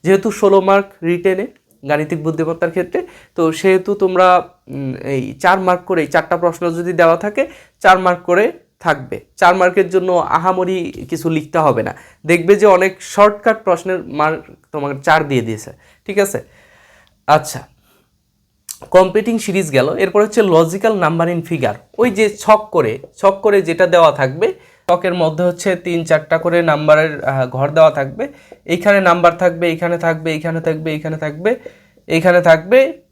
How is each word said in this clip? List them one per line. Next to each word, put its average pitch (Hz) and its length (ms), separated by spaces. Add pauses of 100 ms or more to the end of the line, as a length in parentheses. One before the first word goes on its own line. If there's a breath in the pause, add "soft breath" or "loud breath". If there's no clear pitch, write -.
যেহেতু 190 240 (120)
ষোলো 196 220
মার্ক 196 260 (220)
রিটেনে 185 360 (440)
গাণিতিক 151 360
বুদ্ধিমত্তার 165 500
ক্ষেত্রে, 185 240 (360 loud breath)
তো 175 60 (180)
সেহেতু 190 320 (120)
তোমরা, 185 240 (400)
উম, 135 260 (200)
এই 131 80 (220)
চার 185 140 (100)
মার্ক 180 220
করে 180 160
এই 143 100
চারটা 170 280
প্রশ্ন 170 200 (160)
যদি 175 120 (100)
দেওয়া 165 220
থাকে, 208 200 (400 loud breath)
চার 190 220
মার্ক 175 240
করে 190 160 (400)
থাকবে। 143 320 (240)
চার 180 180
মার্কের 180 300
জন্য 185 200 (280)
আহামরি 185 400 (320)
কিছু 165 180 (100)
লিখতে 156 280
হবে 117 220
না, 95 60 (380 loud breath)
দেখবে 175 300
যে 214 40 (120)
অনেক 185 140 (220)
শর্টকাট 208 440 (100)
প্রশ্নের 180 320 (200)
মার্ক 160 200 (340)
তোমাকে 143 220 (120)
চার 160 120 (100)
দিয়ে 123 180
দিয়েছে, 110 240 (340 soft breath)
ঠিক 196 200
আছে? 196 140 (880 soft breath)
আচ্ছা, 147 320 (1400)
কমপ্লিটিং 202 400 (100)
সিরিজ 190 220 (100)
গেল। 127 100 (160)
এরপর 190 220
হচ্ছে 214 160 (140)
লজিক্যাল 190 380 (120)
নাম্বার 165 280
ইন 170 160
ফিগার, 123 260 (260)
ওই 247 160
যে 214 80 (180)
ছক 214 180 (140)
করে, 117 180 (260)
ছক 196 240
করে 202 140 (120)
যেটা 170 160 (100)
দেওয়া 165 160 (100)
থাকবে, 143 260 (400 soft breath)
ছকের 180 340
মধ্যে 160 280
হচ্ছে 175 200 (160)
তিন 170 140 (100)
চারটা 156 340
করে 175 140 (140)
নাম্বারের, 151 400 (120)
আহ, 135 220 (100)
ঘর 135 120 (100)
দেওয়া 160 220
থাকবে। 139 240 (500 loud breath)
এইখানে 202 260 (100)
নাম্বার 170 240 (100)
থাকবে, 175 280
এইখানে 170 340
থাকবে, 160 300
এইখানে 165 320
থাকবে, 156 280
এইখানে 156 220
থাকবে, 156 340 (560 loud breath)
এইখানে 175 320 (100)
থাকবে 175 300 (320)